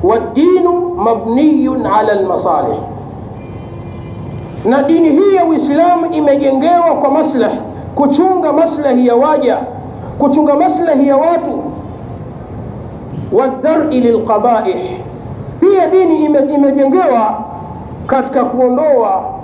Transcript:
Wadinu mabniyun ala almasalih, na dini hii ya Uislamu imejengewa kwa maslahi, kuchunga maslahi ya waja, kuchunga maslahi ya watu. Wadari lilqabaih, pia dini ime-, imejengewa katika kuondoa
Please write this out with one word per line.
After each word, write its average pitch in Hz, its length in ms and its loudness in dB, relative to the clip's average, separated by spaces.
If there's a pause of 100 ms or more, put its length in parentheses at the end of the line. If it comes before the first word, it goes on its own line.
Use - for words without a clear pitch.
Wadinu 349 680 2 (240)
mabniyun 233 880 0
ala 214 260 2
almasalih, 175 680 -2 (1900)
na 269 180 2
dini 320 280 4
hii 381 240 4
ya 349 100 4
Uislamu 320 640 2
imejengewa 302 920 2
kwa 277 100 2
maslahi, - 480 0 (360)
kuchunga 311 580 2
maslahi 285 540 2
ya 240 80 4
waja, 277 420 2 (640)
kuchunga 285 360 2
maslahi 330 540 2
ya 277 80 4
watu. 330 460 0 (1700)
Wadari 262 680 0
lilqabaih, 220 880 0 (720)
pia 370 260 4
dini 320 380 2
ime-, 285 300 2
imejengewa 269 800 2 (720)
katika 254 380 0
kuondoa 247 800 2 (200)